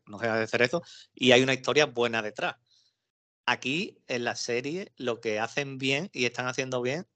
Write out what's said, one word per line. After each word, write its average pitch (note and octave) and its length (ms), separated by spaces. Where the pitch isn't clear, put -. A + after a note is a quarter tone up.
No G#2 140
deja A2+ 180
de A2+ 80
ser A#2 160
eso. E3+ 220
Y B2+ 160
hay B2+ 100
una C3 140
historia C3 320
buena A#2+ 340
detrás. B2 360
Aquí, B2+ 500
en A#2+ 180
la A2+ 100
serie, C#3 600
lo A#2+ 240
que G#2+ 180
hacen C3+ 400
bien C#3 340
y B2+ 120
están B2 220
haciendo B2+ 360
bien C#3 320